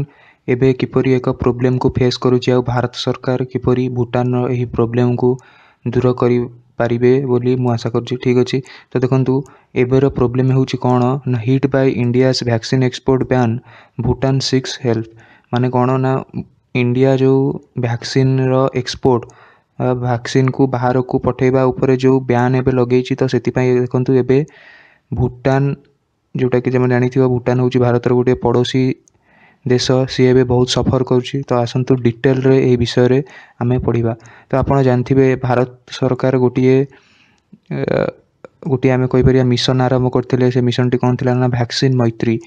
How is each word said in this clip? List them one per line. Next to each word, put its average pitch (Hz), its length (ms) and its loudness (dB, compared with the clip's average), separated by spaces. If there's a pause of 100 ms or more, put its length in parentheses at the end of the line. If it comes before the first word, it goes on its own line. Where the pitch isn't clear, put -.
(480)
ଏବେ 127 240 2
କିପରି 127 400 -2
ଏକ 127 200 0
ପ୍ରୋବ୍ଲେମକୁ 127 580 -2
ଫେସ୍ 123 280 0
କରୁଛି, 127 340 0
ଆଉ 123 100 2
ଭାରତ 120 320 -2
ସରକାର - 500 -4
କିପରି 127 440 -2
ଭୁଟାନର 123 600 -2
ଏହି 123 160 -4
ପ୍ରୋବ୍ଲେମକୁ 123 640 0 (540)
ଦୂର 123 280 -2
କରିପାରିବେ 120 1000 -2 (140)
ବୋଲି 123 300 0
ମୁଁ 123 160 -2
ଆଶା 113 180 -4
କରୁଛି। 120 260 -4
ଠିକ୍ 123 220 0
ଅଛି, 123 200 0 (280)
ତ - 120 -20
ଦେଖନ୍ତୁ, 131 360 2 (400)
ଏବେର 127 360 2
ପ୍ରୋବ୍ଲେମ 127 420 0
ହେଉଛି 131 240 0
କ'ଣ 123 260 0 (240)
ନା, 123 120 -2
hit 131 320 0
by 135 160 2 (100)
India's 127 460 2
vaccine 120 400 0
export 127 460 -2
ban, 127 220 2 (480)
Bhutan 127 420 -2
seeks 131 360 -2
help। 113 300 -2 (420)
ମାନେ 120 220 0
କ'ଣ 123 180 0 (100)
ନା, 131 140 -2 (640)
ଇଣ୍ଡିଆ 123 420 2
ଯେଉଁ 135 260 2 (360)
ଭ୍ୟାକ୍ସିନର 131 760 -2 (200)
ଏକ୍ସପୋର୍ଟ 127 480 0 (560)
ଅ, 123 160 -4
ଭ୍ୟାକସିନକୁ 123 720 -2
ବାହାରକୁ 127 520 -2
ପଠେଇବା 127 460 0
ଉପରେ 131 320 0
ଯୋଉ 131 240 2
ବ୍ୟାନ୍ 123 360 0
ଏବେ 131 160 0
ଲଗେଇଛି, 127 420 0
ତ - 120 -2
ସେଥିପାଇଁ 127 480 -2
ଦେଖନ୍ତୁ 123 400 -2
ଏବେ 127 240 2 (720)
ଭୁଟାନ, 135 520 -2 (720)
ଯୋଉଟାକି 123 360 -2
ତମେ 127 180 2
ଜାଣିଥିବ, 127 400 0
ଭୁଟାନ 123 320 -2
ହଉଛି 127 180 0
ଭାରତର 120 340 2
ଗୋଟିଏ 123 220 2
ପଡ଼ୋଶୀ 123 480 0 (840)
ଦେଶ, 123 200 2 (200)
ସିଏ 127 240 2
ଏବେ 127 140 4
ବହୁତ 123 240 2
ସଫର 127 360 0
କରୁଛି। 127 380 -2
ତ - 120 -14
ଆସନ୍ତୁ 123 400 -2
ଡିଟେଲରେ 131 640 2
ଏହି 131 180 4
ବିଷୟରେ 123 420 2 (400)
ଆମେ 123 200 0
ପଢ଼ିବା। 117 340 -2 (320)
ତ - 100 -20
ଆପଣ 135 280 2
ଜାଣିଥିବେ 131 440 2 (100)
ଭାରତ 127 340 0 (200)
ସରକାର 131 480 -2
ଗୋଟିଏ, 127 380 2 (920)
ଅ, 139 120 -8 (840)
ଗୋଟିଏ 131 260 0
ଆମେ 127 140 0
କହିପାରିବା 127 380 2
ମିଶନ 123 380 0
ଆରମ୍ଭ 127 280 0
କରିଥିଲେ। 127 400 0
ସେ 123 100 0
ମିଶନଟି 123 380 0
କ'ଣ 123 180 0
ଥିଲା 123 180 -2
ନା 127 140 0
ଭ୍ୟାକସିନ 123 480 -2
ମୈତ୍ରୀ। 117 400 0 (100)